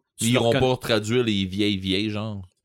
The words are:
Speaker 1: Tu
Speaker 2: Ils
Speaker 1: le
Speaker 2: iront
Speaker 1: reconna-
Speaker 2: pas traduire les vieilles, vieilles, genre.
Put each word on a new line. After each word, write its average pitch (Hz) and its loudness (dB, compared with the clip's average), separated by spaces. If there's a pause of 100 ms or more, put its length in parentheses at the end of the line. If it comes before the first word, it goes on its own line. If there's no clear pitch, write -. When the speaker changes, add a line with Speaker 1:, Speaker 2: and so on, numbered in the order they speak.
(180)
Speaker 1:
Tu 110 -4
Speaker 2:
Ils 117 2
Speaker 1:
le - -
Speaker 2:
iront 117 4
Speaker 1:
reconna- 135 2 (120)
Speaker 2:
pas 127 0
traduire 113 0
les 101 2
vieilles, 101 -2
vieilles, 95 -2
genre. 104 -8 (240)